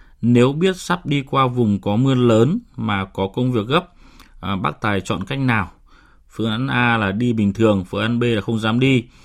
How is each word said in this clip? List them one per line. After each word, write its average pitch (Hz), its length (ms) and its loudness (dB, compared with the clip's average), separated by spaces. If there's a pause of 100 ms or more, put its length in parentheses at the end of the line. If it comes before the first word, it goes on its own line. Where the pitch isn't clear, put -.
(220)
nếu 120 300 4
biết 180 240 -2
sắp 175 300 -6
đi 143 240 -2
qua 135 160 2
vùng 117 340 0
có 101 160 -2
mưa 135 180 2
lớn 123 440 4 (180)
mà 104 280 -4
có 95 300 -6
công 127 180 -2
việc 110 160 -2
gấp, 170 160 0 (560)
ờ, 95 160 -6
bác 123 240 -6
Tài 101 200 -2
chọn 95 240 -6
cách 135 140 -8
nào? 113 300 -2 (600)
Phương 110 220 -4
án 120 160 -4
A 120 300 0
là 101 160 0
đi 120 200 0
bình 104 200 0
thường, 104 320 2
phương 101 180 -6
án 117 160 -2
B 120 40 0
là 117 180 0
không 113 180 -2
dám 113 220 0
đi. 131 280 2 (160)